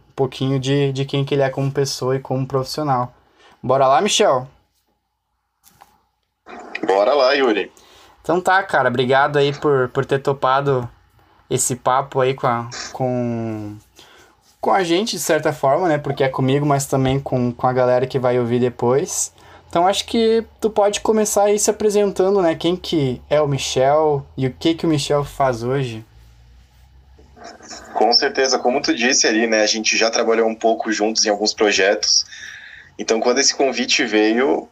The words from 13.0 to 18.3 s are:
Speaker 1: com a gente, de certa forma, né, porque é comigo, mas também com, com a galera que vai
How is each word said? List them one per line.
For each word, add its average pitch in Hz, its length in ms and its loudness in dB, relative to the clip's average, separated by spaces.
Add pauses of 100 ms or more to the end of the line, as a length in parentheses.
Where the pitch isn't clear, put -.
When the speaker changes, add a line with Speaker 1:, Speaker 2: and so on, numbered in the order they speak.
Speaker 1:
com 226 100 0
a 196 120 2
gente, 180 320 -2
de 160 60 -8
certa 156 300 0
forma, 143 360 0
né, 147 100 2
porque 143 260 -2
é 131 60 2
comigo, 135 340 0
mas 139 220 0
também 135 340 0
com, 123 320 -2
com - 140 -4
a 127 80 2
galera 127 320 2
que 131 140 -4
vai 123 180 2